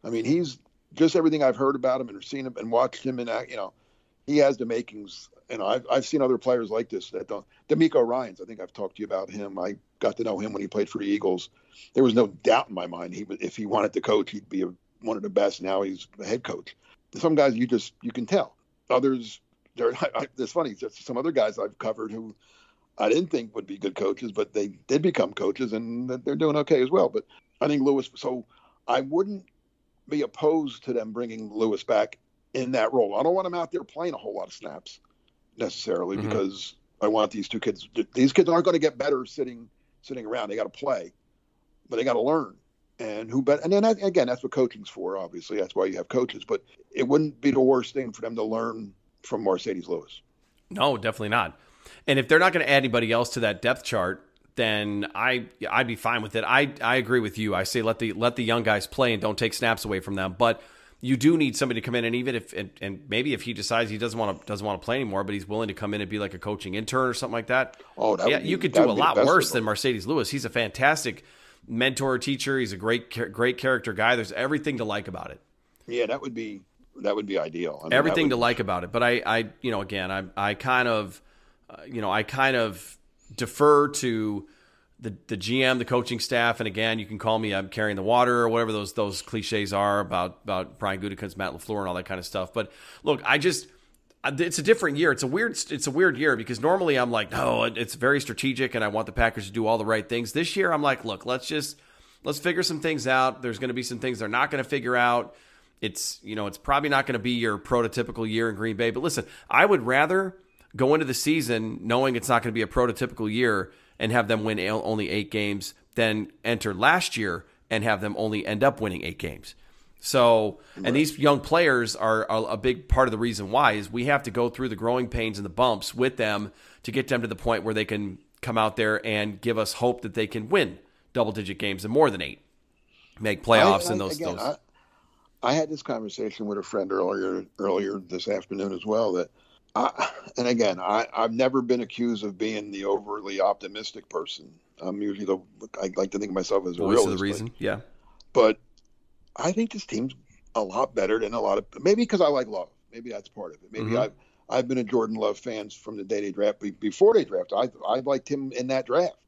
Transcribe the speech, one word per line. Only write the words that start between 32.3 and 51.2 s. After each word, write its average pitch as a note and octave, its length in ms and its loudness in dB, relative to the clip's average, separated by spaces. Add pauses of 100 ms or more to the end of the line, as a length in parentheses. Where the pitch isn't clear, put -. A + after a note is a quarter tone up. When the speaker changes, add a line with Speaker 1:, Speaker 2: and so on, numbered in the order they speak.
Speaker 1:
in B2+ 200 -2
that A#2 200 2
role. G#2 260 2
I B2+ 40 0
don't E3 120 2
want F#3+ 120 0
him F3 80 -6
out E3+ 180 -4
there D3+ 120 -4
playing E3+ 300 -6
a - 20 -10
whole G#2+ 200 -10
lot F2+ 120 -6
of - 40 -18
snaps - 480 -16 (560)
necessarily G2 600 -4
Speaker 2:
Mm-hmm. G#2+ 120 -4
Speaker 1:
because G2 460 -4 (260)
I G#2+ 80 2
want G#2+ 220 2
these G#2 180 -8
two A2 120 -6
kids. - 340 -4
Th-, A2+ 200 0
these C3 180 4
kids F3 160 6
aren't E3+ 160 4
gonna E3 140 4
get D3 200 0
better C3+ 260 0
sitting, A#2+ 440 -8 (340)
sitting B2+ 240 -10
around. A2 240 -4
They G#2 60 -4
gotta G#2 120 -2
play, A2+ 440 -4 (760)
but B2 80 -4
they A#2 80 2
gotta B2 160 2
learn. C3 340 2 (440)
And A2 320 -8
who C3 100 2
bet-, C#3+ 220 2
and E3+ 100 2
then G3+ 120 6
that, G#3+ 180 2
again, F3+ 240 2
that's B2 160 -4
what C3 100 -6
coaching's B2 360 0
for. F#2 280 -6
Obviously, F2+ 420 -8
that's F2+ 160 -4
why F#2+ 120 2
you F#2+ 100 -4
have F2+ 120 -8
coaches. - 360 -2
But G2+ 200 -4 (260)
it B2+ 160 -2
wouldn't D3 340 2
be C#3+ 120 2
the C3 80 4
worst C3 340 4
thing B2+ 180 -4
for - 80 -16
them A2+ 160 -8
to A2+ 60 -2
learn A2 500 -4 (300)
from A2 220 -6
Marcedes F#2 420 -2
Lewis. D#2+ 340 -8 (500)
Speaker 2:
No, C#3 260 0
definitely G#2+ 340 -4